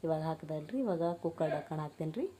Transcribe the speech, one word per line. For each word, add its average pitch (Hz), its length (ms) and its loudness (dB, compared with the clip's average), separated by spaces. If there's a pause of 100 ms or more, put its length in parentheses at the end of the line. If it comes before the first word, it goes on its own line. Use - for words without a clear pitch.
ಇವಾಗ 160 180 2
ಹಾಕ್ದಲ್ರಿ, 156 560 -2
ಇವಾಗ 175 340 2
ಕುಕ್ಕರ್ 165 380 0
ಢಕ್ಕಣ 151 260 -2
ಹಾಕ್ತೀನಿ 156 400 -2
ರೀ. 359 240 0